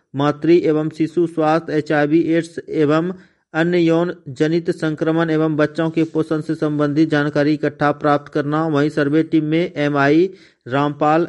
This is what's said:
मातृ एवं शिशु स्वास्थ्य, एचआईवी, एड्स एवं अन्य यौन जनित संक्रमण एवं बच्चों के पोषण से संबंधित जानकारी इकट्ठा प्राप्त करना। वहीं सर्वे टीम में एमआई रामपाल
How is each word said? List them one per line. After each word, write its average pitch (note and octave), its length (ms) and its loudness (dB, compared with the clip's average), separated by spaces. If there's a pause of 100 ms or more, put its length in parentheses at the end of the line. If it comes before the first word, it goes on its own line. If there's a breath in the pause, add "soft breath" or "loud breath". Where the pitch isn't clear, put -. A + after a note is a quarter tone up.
(160 loud breath)
मातृ D3 360 0
एवं D#3 380 2
शिशु D#3+ 380 -2
स्वास्थ्य, D#3+ 460 -2
एचआईवी, D3+ 480 2
एड्स E3 380 -2 (100)
एवं D#3 440 0 (400 loud breath)
अन्य E3+ 240 0
यौन E3+ 360 2 (160)
जनित E3 420 -2
संक्रमण D#3+ 580 -2
एवं D#3 260 0
बच्चों D3+ 340 0
के D#3+ 140 0
पोषण D#3 380 -2
से D#3 140 -4
संबंधित D3+ 540 0
जानकारी D3 440 0
इकट्ठा D3 380 -2
प्राप्त D3 420 -2
करना। D3+ 340 -2
वहीं D3+ 220 0
सर्वे D3+ 340 0
टीम D#3 220 0
में E3 300 -2
एमआई D3 540 2 (380 loud breath)
रामपाल D3 600 0